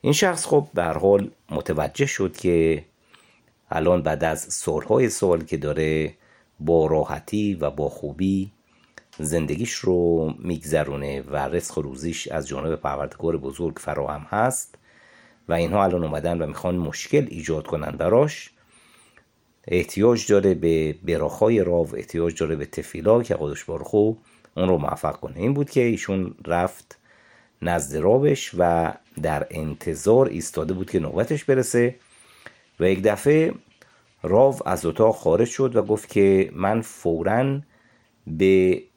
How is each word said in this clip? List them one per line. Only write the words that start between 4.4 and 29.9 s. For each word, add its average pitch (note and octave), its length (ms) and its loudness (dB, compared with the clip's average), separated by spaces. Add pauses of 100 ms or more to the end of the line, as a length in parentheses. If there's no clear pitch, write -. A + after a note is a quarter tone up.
سالهای G#2+ 680 0
سال F2 360 0
که E2 120 -6
داره D#2 580 -2 (460)
با D#2+ 260 4
راحتی D#2+ 680 -2
و D2+ 160 -2
با D#2 180 -4
خوبی F#2+ 640 -4 (680)
زندگیش D#2 540 -2
رو E2+ 680 0
می‌گذرونه D2 840 -4
و C#2 140 -8
رزق C#2 420 -4
و D#2 40 -4
روزیش C#2+ 460 -8
از D2+ 200 -6
جانب D2 280 -6
پروردگار C#2+ 600 -4
بزرگ C#2 420 -6
فراهم D2 520 -6
هست A#2+ 440 -2 (760)
و E2+ 40 0
اینها E2+ 320 2
الان F2+ 200 2
اومدن D#2+ 380 -4
و D#2 40 -4
می‌خوان F2 300 -4
مشکل D#2 540 -2
ایجاد D#2+ 360 -6
کنن D2+ 240 -4
براش، G#2+ 600 2 (1160)
احتیاج G#2 580 2
داره G2 280 4
به D#2+ 380 0 (100)
براخای F2 640 0
راو، E2+ 320 0
احتیاج E2 440 -4
داره D#2+ 160 -2
به C#2+ 100 -8
تفیلا F2 560 0
که - 180 -2
قدش D2 240 -8
بارخو G#2 500 0 (400)
اون F#2 140 0
رو F2+ 100 4
موفق C#2+ 380 0
کنه. C#2 200 -12
این A2+ 180 0
بود C#3+ 160 -2
که C3 100 2
ایشون G2 540 0 (120)
رفت F2 520 -2 (640)
نزد E2 340 -2
راوش C3 640 2
و E2+ 340 2 (300)
در D2+ 280 -2
انتظار E2 760 2